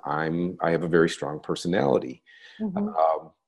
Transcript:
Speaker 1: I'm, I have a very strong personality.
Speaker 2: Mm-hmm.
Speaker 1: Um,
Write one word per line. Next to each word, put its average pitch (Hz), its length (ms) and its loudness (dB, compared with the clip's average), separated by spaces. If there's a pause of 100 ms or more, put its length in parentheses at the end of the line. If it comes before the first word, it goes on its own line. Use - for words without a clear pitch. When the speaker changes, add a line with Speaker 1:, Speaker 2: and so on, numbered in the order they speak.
Speaker 1:
I'm, 80 560 -2
I 85 100 0
have 82 120 0
a 87 40 -4
very 82 220 6
strong 73 300 -6
personality. 85 840 0 (360)
Speaker 2:
Mm-hmm. 202 280 -4
Speaker 1:
Um, 160 440 0 (160)